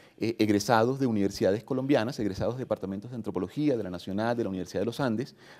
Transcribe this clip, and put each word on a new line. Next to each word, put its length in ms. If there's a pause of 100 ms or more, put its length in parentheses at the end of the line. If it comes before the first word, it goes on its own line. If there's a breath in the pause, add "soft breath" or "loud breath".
(180 soft breath)
eh, 200
egresados 600
de 60
universidades 580
colombianas, 560
egresados 340
de 60
departamentos 500
de 60
antropología, 600
de 60
la 80
Nacional, 460
de 80
la 60
Universidad 320
de 40
los 140
Andes. 340 (260 loud breath)